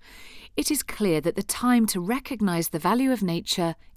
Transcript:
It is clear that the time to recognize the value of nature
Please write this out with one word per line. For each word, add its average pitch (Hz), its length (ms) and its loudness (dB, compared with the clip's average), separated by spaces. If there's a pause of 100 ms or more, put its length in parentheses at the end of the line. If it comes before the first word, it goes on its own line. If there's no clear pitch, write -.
(560)
It - 120 -2
is 294 140 0
clear 175 380 0
that 160 160 0
the 202 80 -2
time 240 420 4
to 196 140 -2
recognize 196 680 -2
the 165 120 -4
value 247 320 2
of 240 100 0
nature 170 540 0 (200)